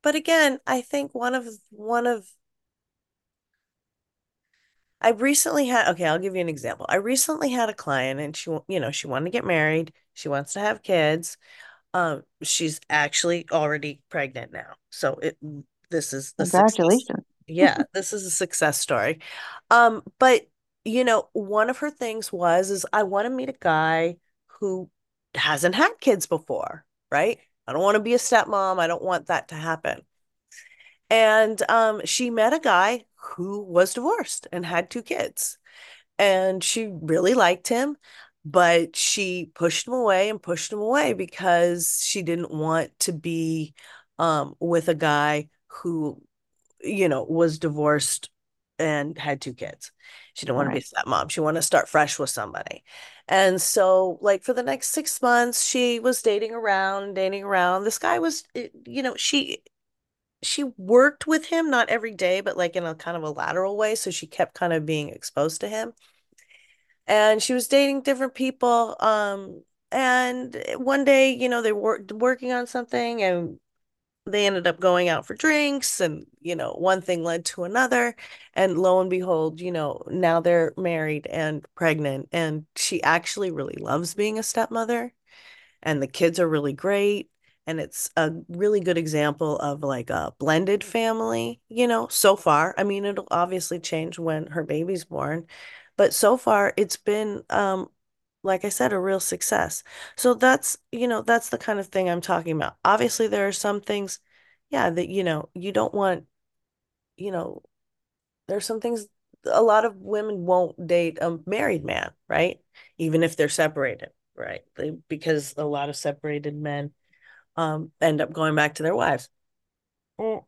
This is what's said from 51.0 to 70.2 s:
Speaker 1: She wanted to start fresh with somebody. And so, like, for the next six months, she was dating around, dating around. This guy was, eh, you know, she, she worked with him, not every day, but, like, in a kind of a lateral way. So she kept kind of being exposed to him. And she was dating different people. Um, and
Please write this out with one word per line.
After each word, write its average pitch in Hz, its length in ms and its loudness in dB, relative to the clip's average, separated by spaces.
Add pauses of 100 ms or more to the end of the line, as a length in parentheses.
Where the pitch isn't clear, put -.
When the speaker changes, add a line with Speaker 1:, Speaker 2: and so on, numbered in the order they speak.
Speaker 1:
She 175 100 -4
wanted 156 200 0
to - 60 0
start - 220 4
fresh 147 300 2
with 135 120 -2
somebody. - 520 -10 (440)
And 190 340 4
so, 185 600 4
like, 202 220 0
for 254 100 -2
the 247 100 -2
next - 260 -4
six - 320 -4
months, 240 440 2
she 247 340 0
was 247 220 0
dating 214 320 0
around, 196 600 -2
dating 190 280 -2
around. 190 420 2
This 214 140 -2
guy - 200 2
was, 320 240 -2 (120)
eh, 247 140 -8 (160)
you 240 180 -6
know, 247 140 -4
she, - 460 -2 (800)
she - 200 -4 (140)
worked 247 500 4
with 311 200 2
him, 330 240 0
not 240 180 2
every 226 240 -2
day, 185 280 0
but, 190 160 -4
like, 175 180 -2
in 175 100 -4
a 160 100 -6
kind 170 220 -8
of 160 60 -6
a 151 80 -6
lateral 190 460 -2
way. 214 180 0
So 202 160 -6
she 165 160 -10
kept - 280 -4
kind 175 180 -2
of 160 120 -2
being 151 240 -4
exposed - 520 -4
to 202 80 -6
him. 220 240 -6 (1120)
And 214 340 6
she 254 120 -2
was 247 140 -2
dating 277 340 4
different 262 320 -2
people. 240 640 0
Um, 202 640 0 (280)
and 254 720 0 (140)